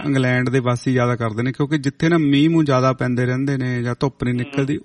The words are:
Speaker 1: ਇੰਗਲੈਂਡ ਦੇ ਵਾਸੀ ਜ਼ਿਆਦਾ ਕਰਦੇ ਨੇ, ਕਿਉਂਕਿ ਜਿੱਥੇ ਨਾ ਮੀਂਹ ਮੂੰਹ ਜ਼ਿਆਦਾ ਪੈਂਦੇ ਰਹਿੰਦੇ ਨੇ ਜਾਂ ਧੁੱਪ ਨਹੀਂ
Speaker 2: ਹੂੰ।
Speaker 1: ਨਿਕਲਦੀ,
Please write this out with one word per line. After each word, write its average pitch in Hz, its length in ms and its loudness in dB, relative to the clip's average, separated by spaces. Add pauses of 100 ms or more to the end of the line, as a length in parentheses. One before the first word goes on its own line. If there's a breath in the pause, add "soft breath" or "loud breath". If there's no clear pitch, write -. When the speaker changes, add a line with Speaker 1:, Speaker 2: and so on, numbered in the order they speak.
Speaker 1:
ਇੰਗਲੈਂਡ 127 440 0
ਦੇ 131 120 2
ਵਾਸੀ 123 320 0
ਜ਼ਿਆਦਾ 120 240 2
ਕਰਦੇ 113 260 -4
ਨੇ, 131 100 -2
ਕਿਉਂਕਿ 147 260 -2
ਜਿੱਥੇ 143 300 -2
ਨਾ 170 100 2
ਮੀਂਹ 143 320 4
ਮੂੰਹ 160 140 2
ਜ਼ਿਆਦਾ 131 280 2
ਪੈਂਦੇ 123 340 0
ਰਹਿੰਦੇ 135 300 -2
ਨੇ 127 260 -4
ਜਾਂ 120 180 -4
ਧੁੱਪ 135 240 -4
ਨਹੀਂ 123 100 0
Speaker 2:
ਹੂੰ। 120 80 -2
Speaker 1:
ਨਿਕਲਦੀ, 139 420 -2